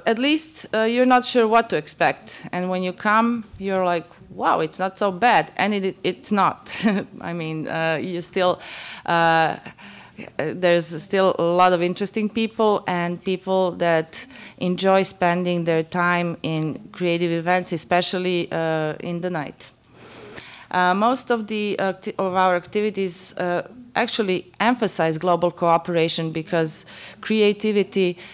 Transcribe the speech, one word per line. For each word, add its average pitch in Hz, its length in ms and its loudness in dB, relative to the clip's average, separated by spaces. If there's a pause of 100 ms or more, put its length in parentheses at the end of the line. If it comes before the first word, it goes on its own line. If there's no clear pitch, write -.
at 220 140 2
least, 294 540 -2
uh, 220 100 2
you're 240 220 4
not 247 200 4
sure 233 220 4
what 233 220 4
to 180 80 0
expect. - 720 -2
And 180 180 -4
when 185 140 -2
you 180 100 -4
come, 226 500 0 (160)
you're 190 260 0
like, 175 200 0 (240)
"Wow, 170 320 0
it's 160 180 -4
not 190 180 -4
so 202 140 0
bad." 180 460 2
And 202 160 0
it, 190 300 -2
it's - 280 -4
not. 190 420 0 (280)
<laughs> - 200 -14
I 170 120 -8
mean, 160 340 -6
uh, 160 340 -2
you 175 200 -6
still, 180 380 0 (460)
uh, 165 520 4 (800)
there's 170 640 0
still 190 380 2
a - 40 0
lot 180 300 4
of 170 80 2
interesting 196 480 -2
people 220 580 0
and 175 360 -2
people 185 540 0
that 165 480 0 (340)
enjoy 190 440 2
spending 175 600 0
their 160 180 2
time 175 600 0
in 156 360 -2 (120)
creative 170 400 0
events, 180 420 0
especially, 180 800 0
uh, 160 480 -2
in 175 220 -6
the 180 80 -4
night. 165 420 -8 (1000)
Uh, 180 200 4
most 233 360 0
of 226 180 0
the 208 300 -2
acti-, 190 400 -4
of 185 160 -2
our 185 220 4
activities, 196 840 -4
uh, 175 300 -2 (280)
actually 196 640 -2
emphasize 190 600 0
global 175 320 2
cooperation 165 800 0
because 160 540 -2 (360)
creativity 208 960 2 (160)